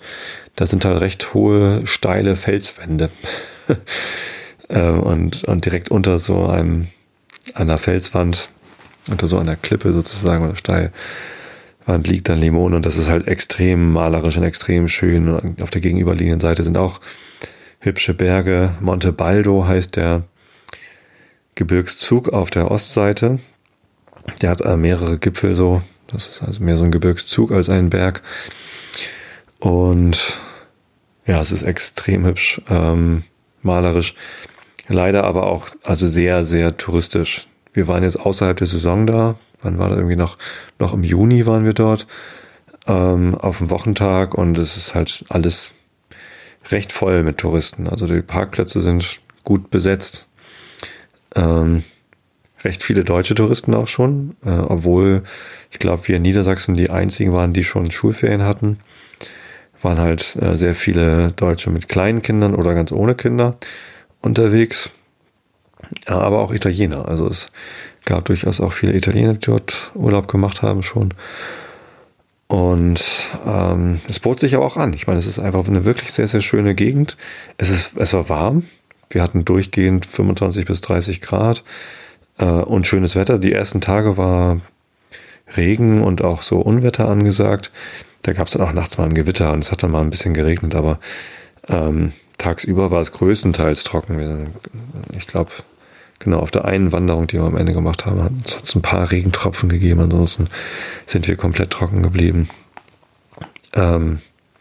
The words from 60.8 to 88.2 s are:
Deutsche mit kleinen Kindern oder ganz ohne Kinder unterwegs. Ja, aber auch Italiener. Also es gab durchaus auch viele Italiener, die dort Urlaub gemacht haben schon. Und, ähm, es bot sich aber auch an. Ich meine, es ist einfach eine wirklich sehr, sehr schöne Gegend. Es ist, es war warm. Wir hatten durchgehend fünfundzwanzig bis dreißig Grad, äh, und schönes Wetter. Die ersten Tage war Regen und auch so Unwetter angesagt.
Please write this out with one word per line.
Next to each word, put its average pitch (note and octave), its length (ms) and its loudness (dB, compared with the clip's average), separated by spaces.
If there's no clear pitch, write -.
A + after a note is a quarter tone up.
Deutsche F2 360 -2
mit E2+ 200 -4
kleinen G#2+ 340 0
Kindern G#2 320 2
oder E2+ 180 2
ganz E2+ 180 0
ohne A2 220 2
Kinder A#2+ 440 0
unterwegs. A2+ 680 2
Ja, F#2 140 -2
aber G2+ 200 2
auch G#2+ 120 -2
Italiener. F#2 560 -2
Also D#2+ 180 0
es - 220 -4
gab F2+ 220 0
durchaus G2 340 0
auch F2+ 140 -2
viele G2 200 0
Italiener, G#2+ 380 2
die G#2+ 140 -4
dort - 500 -4
Urlaub G#2 320 0
gemacht G2 340 0
haben G2+ 220 0
schon. G2 300 -2
Und, F2 840 2
ähm, F2+ 640 0
es A2 100 -4
bot B2+ 220 0
sich C3+ 140 2
aber C3+ 100 4
auch C3 100 -4
an. A#2+ 160 0
Ich - 160 -8
meine, F2+ 120 2
es F#2 60 -2
ist G2 140 -6
einfach F#2 260 0
eine F#2+ 200 2
wirklich - 260 -2
sehr, A2 160 0
sehr G#2+ 140 0
schöne G2+ 340 2
Gegend. C3 400 0
Es F#2 140 -2
ist, F2+ 260 -2
es - 160 0
war F2+ 160 0
warm. A#2 380 0
Wir F2 140 2
hatten F2 220 0
durchgehend F#2 600 2
fünfundzwanzig F#2+ 600 -2
bis F#2 160 -4
dreißig F2+ 400 -2
Grad, A2 420 -2
äh, - 40 -2
und F2 440 2
schönes F#2 280 2
Wetter. G2 240 2
Die F#2+ 140 2
ersten G2+ 260 -2
Tage G2+ 380 2
war F2+ 420 2
Regen A2 460 4
und F#2+ 240 2
auch E2+ 180 -2
so F#2+ 160 0
Unwetter A2+ 480 2
angesagt. G2+ 640 2